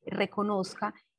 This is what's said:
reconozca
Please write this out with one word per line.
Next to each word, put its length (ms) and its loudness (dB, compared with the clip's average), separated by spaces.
reconozca 880 0